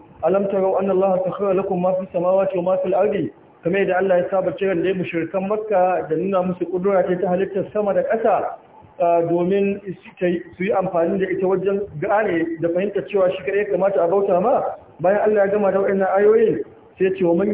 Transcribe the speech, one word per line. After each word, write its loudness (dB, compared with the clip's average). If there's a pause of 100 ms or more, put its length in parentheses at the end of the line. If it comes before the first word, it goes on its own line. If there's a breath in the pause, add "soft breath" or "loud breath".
(220)
"Alam 0
tarau 0
anna 0
Allah 2
sakhkhara -2
lakum -2
ma 0
fis -8
samawati 0
wa -2
ma 0
fil -2
ardi?" 0 (340)
Kamar 0
yadda 0
Allah 2
ya -2
saba 0
kiran -2
da 0
mushrikan -4
Makka 0
da -2
nuna 0
musu -4
kudura 2
ta, 0
ta 0
halittar -2
sama 0
da 0
ƙasa, 0 (440)
ah, 4
domin 0
su -12 (100)
ta-, 0 (160)
su -6
yi 0
amfani 0
da -2
ita -2
wajen 0 (200)
gane 0 (140)
da 0
fahimtar -2
cewa 2
shi -6
kaɗai -2
ya 0
kamata 0
a 2
bauta 2
ma. 2 (380)
Bayan 2
Allah 2
ya 0
gama 2
da 2
waɗannan 0
ayoyin, 4 (360)
sai 0
ya 2
ce, 0
"Wa 4
man 0